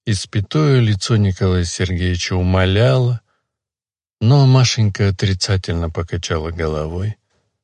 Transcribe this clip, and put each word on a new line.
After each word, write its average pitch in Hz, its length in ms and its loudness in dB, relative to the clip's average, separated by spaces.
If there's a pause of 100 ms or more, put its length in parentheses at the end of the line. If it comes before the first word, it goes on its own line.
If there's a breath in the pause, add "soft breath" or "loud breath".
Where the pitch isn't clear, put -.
испятое 127 720 0
лицо 107 360 0
Николая 92 480 0
Сергеевича 90 680 -4
умоляло, 101 880 2 (1000)
но 135 260 4
Машенька 113 640 2
отрицательно 90 840 -2
покачала 85 600 -6
головой, 82 680 -4 (480)